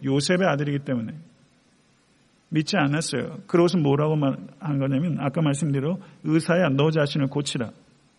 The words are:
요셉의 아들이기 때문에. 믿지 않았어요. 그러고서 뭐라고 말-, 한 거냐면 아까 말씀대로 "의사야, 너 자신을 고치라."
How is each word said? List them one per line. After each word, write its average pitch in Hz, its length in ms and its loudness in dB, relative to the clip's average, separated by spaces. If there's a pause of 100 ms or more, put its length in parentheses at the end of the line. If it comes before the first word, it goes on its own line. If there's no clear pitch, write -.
요셉의 143 420 2
아들이기 143 380 0
때문에. 120 280 -4 (1400)
믿지 156 260 -2
않았어요. 147 680 0
그러고서 175 320 4
뭐라고 147 380 2
말-, 139 200 0 (240)
한 147 180 -4
거냐면 139 400 0
아까 147 240 -2
말씀대로 143 580 0 (220)
"의사야, 165 540 2
너 147 140 4
자신을 147 360 0
고치라." 139 460 -4 (460)